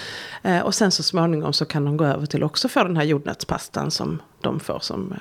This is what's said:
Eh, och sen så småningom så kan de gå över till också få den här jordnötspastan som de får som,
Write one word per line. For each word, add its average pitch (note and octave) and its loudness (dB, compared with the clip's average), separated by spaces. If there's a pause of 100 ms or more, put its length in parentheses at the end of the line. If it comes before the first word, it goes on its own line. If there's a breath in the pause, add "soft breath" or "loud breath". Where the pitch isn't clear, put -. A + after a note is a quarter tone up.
(420 loud breath)
Eh, F3+ 2
och G3 0
sen G3 4
så D#3+ 0
småningom D#3+ 2
så D3+ 0
kan D3 0
de D3 2
gå D#3 4
över D3 2
till D3 0
också G3 0
få A#3+ 4
den F3 0
här D3+ 4
jordnötspastan - -2
som D#3+ -2 (180)
de - -2
får - -4
som, F#3+ -6